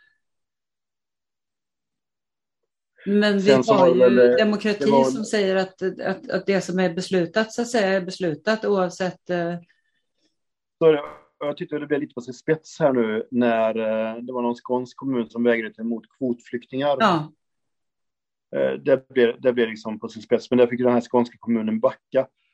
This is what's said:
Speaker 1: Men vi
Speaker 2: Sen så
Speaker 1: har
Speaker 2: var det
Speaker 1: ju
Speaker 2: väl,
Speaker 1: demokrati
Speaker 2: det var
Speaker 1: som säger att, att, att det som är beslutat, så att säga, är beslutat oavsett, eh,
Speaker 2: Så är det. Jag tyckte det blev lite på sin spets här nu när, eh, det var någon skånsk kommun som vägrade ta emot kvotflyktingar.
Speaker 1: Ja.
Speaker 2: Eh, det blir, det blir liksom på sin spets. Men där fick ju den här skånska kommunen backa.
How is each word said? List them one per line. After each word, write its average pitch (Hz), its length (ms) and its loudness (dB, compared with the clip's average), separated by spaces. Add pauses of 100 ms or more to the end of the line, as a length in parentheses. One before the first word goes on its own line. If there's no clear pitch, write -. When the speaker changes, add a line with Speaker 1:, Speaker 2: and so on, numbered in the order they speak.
(3000)
Speaker 1:
Men 208 300 2
vi 196 60 0
Speaker 2:
Sen 135 220 4
så - 100 2
Speaker 1:
har 180 140 6
Speaker 2:
var 127 80 6
det 127 140 6
Speaker 1:
ju 120 60 4
Speaker 2:
väl, 123 220 6
Speaker 1:
demokrati 139 480 0
Speaker 2:
det - 60 2
var 269 120 6
Speaker 1:
som 254 200 -2
säger 196 320 0
att, 190 260 -4
att, - 480 -6
att 185 160 -4
det 196 160 0
som 180 180 -4
är 180 140 0
beslutat, 180 600 -2
så - 80 -6
att 233 80 -6
säga, 214 180 0
är 190 140 0
beslutat 185 640 -4
oavsett, 185 640 -2
eh, 175 260 -4 (1200)
Speaker 2:
Så 165 60 4
är 160 80 8
det. 143 80 -2 (380)
Jag 147 180 -6
tyckte 151 220 -8
det 147 80 -12
blev 143 140 -2
lite - 120 -10
på - 80 -12
sin 123 120 -12
spets - 460 -6
här 143 140 2
nu 113 380 0
när, 117 380 2 (100)
eh, 110 440 -2
det 123 100 -12
var 123 80 -4
någon 120 140 -2
skånsk 123 420 -6
kommun 123 320 -4
som 117 140 -6
vägrade 113 300 0
ta - 80 -16
emot 113 220 -6 (140)
kvotflyktingar. 131 840 -4
Speaker 1:
Ja. 160 320 0 (1200)
Speaker 2:
Eh, 135 160 -2
det 139 380 -2
blir, 120 300 2
det 127 140 0
blir 120 140 0
liksom 110 320 -10
på 113 100 -12
sin 113 120 -16
spets. - 300 -2
Men 123 60 2
där 123 100 6
fick 120 120 -4
ju 123 60 0
den 123 80 2
här 120 80 2
skånska 120 380 -2
kommunen 110 400 -2
backa. 131 480 -2 (260)